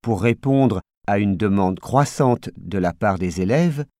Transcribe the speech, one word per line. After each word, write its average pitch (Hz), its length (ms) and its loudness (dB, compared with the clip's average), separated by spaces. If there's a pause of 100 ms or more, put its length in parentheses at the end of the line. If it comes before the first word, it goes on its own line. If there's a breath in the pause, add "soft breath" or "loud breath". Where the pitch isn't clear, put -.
Pour 104 220 -2
répondre 120 580 2 (280)
à 101 100 2
une 101 180 2
demande 98 440 0
croissante 131 760 0
de 87 220 -8
la 87 140 -2
part 95 260 -2
des 87 220 -4
élèves 143 440 0 (140)